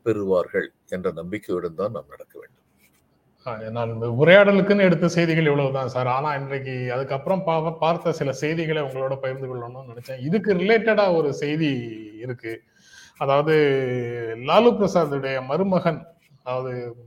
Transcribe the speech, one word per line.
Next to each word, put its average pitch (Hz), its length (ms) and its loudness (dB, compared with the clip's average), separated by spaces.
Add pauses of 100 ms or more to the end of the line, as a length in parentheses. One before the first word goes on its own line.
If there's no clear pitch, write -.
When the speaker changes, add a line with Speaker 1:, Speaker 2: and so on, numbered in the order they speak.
Speaker 1:
பெறுவார்கள் 98 640 0 (200)
என்ற 92 240 -4
நம்பிக்கையுடன் 87 640 -8
தான் - 160 -4
நாம் 76 180 -12
நடக்க - 300 -20
வேண்டும். - 220 -20 (840)
Speaker 2:
ஆ, 113 100 -8
நான் 113 320 -6 (140)
உரையாடலுக்குன்னு 190 760 6
எடுத்த 175 280 4
செய்திகள் 165 380 2
இவ்வளவுதான் 135 440 2
சார். 127 180 -2
ஆனா 143 280 0
இன்றைக்கு 131 580 -6
அதுக்கப்புறம் 139 520 -2
பா-, 165 320 -2
பார்த்த 170 340 0
சில 139 220 -4
செய்திகளை 156 480 -4
உங்களோட 135 280 -4
பகிர்ந்து 135 460 -6
கொள்ளணும்னு 123 300 -12
நினைச்சேன். 120 340 -14
இதுக்கு 185 340 0
ரிலேட்டடா 202 600 2
ஒரு 147 180 0
செய்தி 147 360 -2 (500)
இருக்கு. 117 420 -10 (560)
அதாவது 147 360 2 (840)
லாலு 170 360 4
பிரசாத்துடைய 143 760 0
மருமகன், 170 600 0 (380)
அதாவது 127 520 -6 (120)